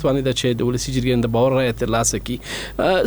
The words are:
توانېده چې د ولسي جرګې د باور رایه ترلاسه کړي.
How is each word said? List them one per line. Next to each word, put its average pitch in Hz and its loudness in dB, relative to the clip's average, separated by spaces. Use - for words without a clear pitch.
توانېده 135 2
چې 123 0
د 120 0
ولسي 123 -2
جرګې 123 2
د 117 0
باور 131 4
رایه 120 0
ترلاسه 113 0
کړي. 123 -8